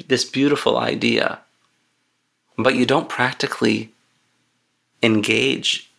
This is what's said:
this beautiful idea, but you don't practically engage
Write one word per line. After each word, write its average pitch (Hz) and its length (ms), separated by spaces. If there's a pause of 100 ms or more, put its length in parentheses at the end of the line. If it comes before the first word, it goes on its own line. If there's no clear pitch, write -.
this 123 180
beautiful 139 540
idea, 117 600 (1160)
but 123 180
you 123 120
don't 135 220
practically 117 800 (1120)
engage 113 840 (120)